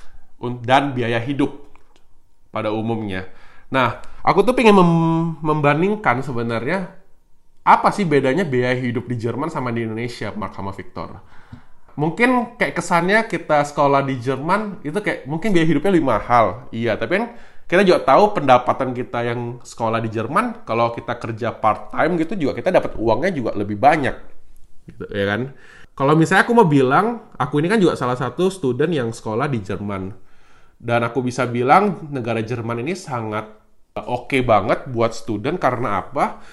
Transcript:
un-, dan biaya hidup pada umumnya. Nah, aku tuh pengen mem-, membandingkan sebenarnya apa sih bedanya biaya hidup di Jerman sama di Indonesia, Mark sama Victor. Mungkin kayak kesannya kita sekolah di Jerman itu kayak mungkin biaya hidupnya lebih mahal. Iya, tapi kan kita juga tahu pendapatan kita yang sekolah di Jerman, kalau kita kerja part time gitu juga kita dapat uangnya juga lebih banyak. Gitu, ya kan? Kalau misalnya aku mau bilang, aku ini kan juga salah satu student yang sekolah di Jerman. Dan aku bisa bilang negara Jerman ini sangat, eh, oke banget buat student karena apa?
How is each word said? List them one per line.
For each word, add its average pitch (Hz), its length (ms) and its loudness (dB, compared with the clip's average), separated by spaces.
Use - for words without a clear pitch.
un-, 123 160 -6
dan 135 320 4
biaya 120 320 -2
hidup 139 480 -4
pada 107 240 -4
umumnya. 107 560 -4
Nah, 127 320 0
aku 160 160 4
tuh 247 160 4
pengen 220 160 6
mem-, 165 640 4
membandingkan 151 880 0
sebenarnya 120 720 -4
apa 226 320 6
sih 202 80 0
bedanya 147 400 2
biaya 127 320 0
hidup 123 320 -4
di 123 80 -4
Jerman 120 320 -4
sama 131 240 -4
di 117 160 -4
Indonesia, 110 480 -6
Mark 98 160 -6
sama 95 240 -8
Victor. - 480 -12
Mungkin 233 640 0
kayak 147 160 -2
kesannya 190 480 2
kita 156 400 0
sekolah 139 400 2
di 131 160 -4
Jerman 165 640 -2
itu 156 160 -4
kayak 175 320 -4
mungkin 180 240 0
biaya 160 160 4
hidupnya 156 240 2
lebih 135 160 4
mahal. 110 640 2
Iya, 113 240 0
tapi 165 240 0
kan 233 80 -8
kita 190 240 4
juga 151 160 6
tahu 185 320 6
pendapatan 127 560 4
kita 123 320 -6
yang 120 400 -6
sekolah 113 400 -4
di 110 80 -4
Jerman, 147 560 -4
kalau 117 240 0
kita 123 240 -6
kerja 113 400 -6
part - 400 -2
time 160 240 0
gitu 160 160 -2
juga 143 240 -2
kita 147 80 -2
dapat 170 320 0
uangnya 113 320 2
juga 117 240 -4
lebih 101 240 -4
banyak. 139 360 4
Gitu, - 240 -14
ya 101 240 -2
kan? 127 240 -4
Kalau 147 240 4
misalnya 190 240 6
aku 233 160 4
mau 196 80 8
bilang, 147 720 2
aku 147 240 0
ini 175 80 0
kan 226 80 4
juga 175 160 4
salah 123 240 -2
satu 165 320 -2
student 139 400 -2
yang 120 240 -2
sekolah 117 320 -4
di 117 160 -2
Jerman. 98 480 -6
Dan 117 240 0
aku 127 160 -2
bisa 123 240 -2
bilang 147 640 2
negara 113 320 -4
Jerman 117 400 -6
ini 156 80 -4
sangat, 110 560 -6
eh, 123 80 -8
oke 123 400 -2
banget 117 480 2
buat 117 240 0
student 117 400 -4
karena 120 480 0
apa? 180 500 -4